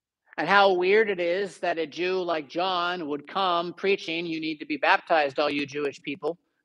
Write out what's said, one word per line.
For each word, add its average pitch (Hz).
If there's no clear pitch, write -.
and 156
how 196
weird 196
it 185
is 180
that 170
a 165
Jew 180
like 160
John 175
would 143
come 175
preaching, 175
"You 160
need 156
to 151
be 147
baptized, 156
all 147
you 143
Jewish 139
people, 147